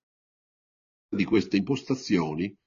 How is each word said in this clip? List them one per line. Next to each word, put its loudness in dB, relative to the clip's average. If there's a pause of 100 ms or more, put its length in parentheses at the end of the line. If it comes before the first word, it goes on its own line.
(1080)
di -2
queste 2
impostazioni -2 (100)